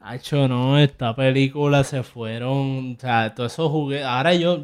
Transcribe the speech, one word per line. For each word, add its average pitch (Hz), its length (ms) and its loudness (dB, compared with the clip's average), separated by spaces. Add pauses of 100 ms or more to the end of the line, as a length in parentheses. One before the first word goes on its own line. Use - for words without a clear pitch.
Acho, 135 420 0
no, 127 300 2
esta 127 380 2
película 139 680 2
se 131 200 -4
fueron, 127 920 -6
o 117 60 -18
sea, 113 340 0
todos 120 200 -4
esos 160 160 0
juguetes, 143 340 -2
ahora 131 300 2
yo 170 300 0